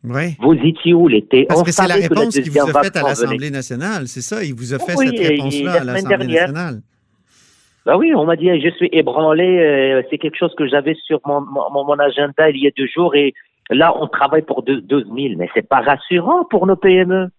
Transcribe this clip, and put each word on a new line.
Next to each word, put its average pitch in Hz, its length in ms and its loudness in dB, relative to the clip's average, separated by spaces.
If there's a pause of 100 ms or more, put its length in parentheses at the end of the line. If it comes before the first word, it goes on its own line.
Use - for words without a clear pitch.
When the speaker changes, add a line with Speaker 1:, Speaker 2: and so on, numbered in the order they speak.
Speaker 1:
Oui. 139 360 -6
Speaker 2:
Vous 151 140 4
étiez 160 420 2
où 170 120 4
l'été ? 127 380 2
Speaker 1:
Parce 165 160 2
Speaker 2:
On - 20 2
Speaker 1:
que 170 80 0
c'est 190 120 2
la 180 60 2
Speaker 2:
savait 175 180 0
que 170 80 0
la - 40 0
Speaker 1:
réponse 233 140 0
qu'il - 120 0
vous - 40 -8
Speaker 2:
deuxième 143 200 2
Speaker 1:
a - 20 -4
Speaker 2:
vague 143 140 2
Speaker 1:
faite 196 120 -8
à - 40 -2
Speaker 2:
s'en 143 40 -2
venait. 139 40 0
Speaker 1:
l'Assemblée 127 420 -4
nationale, 139 560 -8
c'est 123 140 -12
ça ? 208 220 -8
Il 139 120 -8
vous 120 180 -10
a 135 60 -6
fait 240 180 -4
Speaker 2:
Oui, 262 100 2
Speaker 1:
cette 233 120 -4
Speaker 2:
et, 185 40 0
et 160 120 2
Speaker 1:
réponse-là 143 300 -4
Speaker 2:
la 180 60 -4
Speaker 1:
à 170 100 2
Speaker 2:
semaine 123 120 -6
Speaker 1:
l'Assemblée - 240 -2 (100)
Speaker 2:
dernière. 165 240 0
Speaker 1:
nationale. 151 300 -10 (1040)
Speaker 2:
Bah 160 120 4
oui, 320 180 2
on 156 100 2
m'a 170 100 2
dit, « 170 140 0 (140)
Je 170 80 2
suis - 200 -2
ébranlé, 156 520 2 (160)
euh, 135 500 2
c'est 147 80 -4
quelque - 200 -6
chose 170 180 -2
que 147 120 -2
j'avais 143 280 0 (100)
sur 156 200 -2
mon, 143 160 -2
mon, 139 440 -4
mon 143 140 0
agenda 143 500 2
il 139 80 -2
y 139 100 0
a 139 80 4
deux 135 120 -4
jours 165 280 -2
et 143 200 2 (340)
là, 156 300 2
on 151 80 -4
travaille 143 340 0
pour 131 220 -6
deux, 127 180 -4
douze 110 300 -2
mille. » 120 280 -6
Mais 90 140 -6
c'est 104 160 -2
pas 131 120 2
rassurant 175 640 0
pour 185 200 0
nos 190 100 2
P 190 200 4
M 185 160 2
E. 185 160 0 (120)